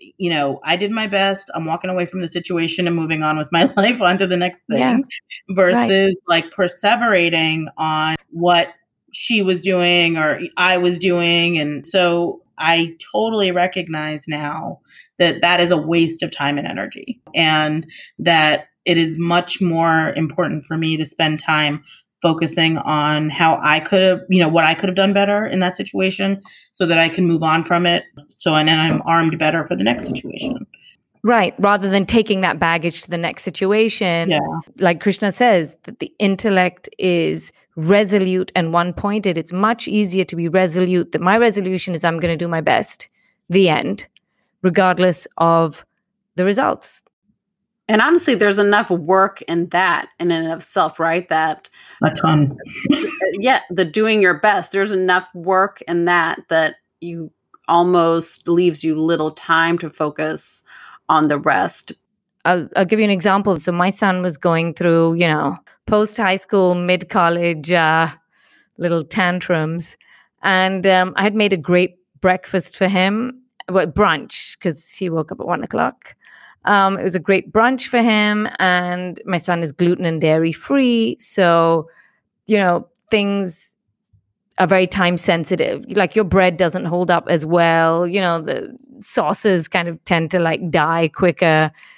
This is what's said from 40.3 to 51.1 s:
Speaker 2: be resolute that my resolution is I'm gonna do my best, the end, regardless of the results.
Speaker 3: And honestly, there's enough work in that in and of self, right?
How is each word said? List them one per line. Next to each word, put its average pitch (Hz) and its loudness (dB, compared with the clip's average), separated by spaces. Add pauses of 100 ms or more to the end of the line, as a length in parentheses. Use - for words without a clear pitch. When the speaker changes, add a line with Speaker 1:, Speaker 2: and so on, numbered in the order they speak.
Speaker 2:
be 170 -4
resolute 180 0
that 165 -2
my 185 2
resolution 190 0
is 156 -6
I'm 165 0
gonna 165 -2
do 170 -4
my 165 -2
best, 151 0 (400)
the 180 4
end, - -2 (540)
regardless 180 2
of 165 2 (500)
the 180 -2
results. - -2 (880)
Speaker 3:
And 220 4
honestly, 311 2
there's 202 2
enough 208 2
work 190 2
in 170 -2
that 175 0 (100)
in 170 0
and 165 -2
of 165 -10
self, - -2
right? 165 -2